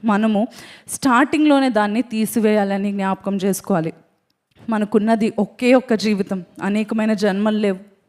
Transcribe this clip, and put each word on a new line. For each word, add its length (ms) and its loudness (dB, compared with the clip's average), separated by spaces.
మనము 440 0
స్టార్టింగ్లోనే 800 2
దాన్ని 340 0
తీసివేయాలని 920 0
జ్ఞాపకం 440 -4
చేసుకోవాలి. 560 -2
మనకున్నది 680 0
ఒకే 360 2
ఒక్క 200 2
జీవితం, 500 -2
అనేకమైన 500 -2
జన్మలు 460 0
లేవు. 340 -4